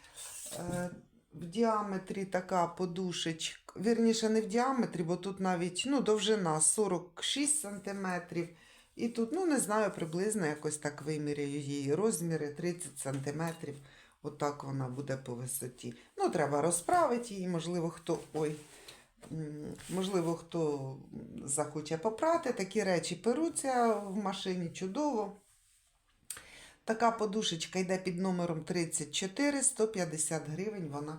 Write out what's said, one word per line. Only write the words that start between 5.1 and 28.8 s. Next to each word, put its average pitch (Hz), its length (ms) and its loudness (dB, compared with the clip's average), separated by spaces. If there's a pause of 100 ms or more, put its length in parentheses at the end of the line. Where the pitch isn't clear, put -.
тут 190 240 -6
навіть, 180 480 0
ну, 269 140 4
довжина 196 600 4
сорок 180 600 2
шість - 380 2
сантиметрів. 185 880 -4 (460)
І 233 120 -2
тут, 233 240 0
ну, 370 140 0
не 302 140 4
знаю, 208 320 2
приблизно 185 540 0
якось 147 320 -2
так 143 240 -4
виміряю 147 580 -2
її 139 360 0
розміри, 165 540 2
тридцять 165 500 -4
сантиметрів. 143 760 -4 (480)
Отак 143 400 -2
вона 135 240 -4
буде 135 300 -4
по 127 180 -8
висоті. 123 580 -8 (240)
Ну, 392 120 2
треба 147 320 2
розправити 240 720 4
її, 185 140 -4
можливо, 170 420 0
хто, - 300 -2 (140)
ой, 151 220 0 (760)
м, 151 340 -6 (240)
можливо, 180 440 0
хто 143 640 -2 (480)
захоче 151 520 -2
попрати. 269 560 2
Такі 202 300 0
речі 175 320 2
перуться 247 800 2
в 202 240 -2
машині 190 520 -2
чудово. 214 720 -2 (1400)
Така 226 280 4
подушечка 208 680 0
йде 185 180 2
під 185 220 -4
номером 175 440 0
тридцять 165 480 -2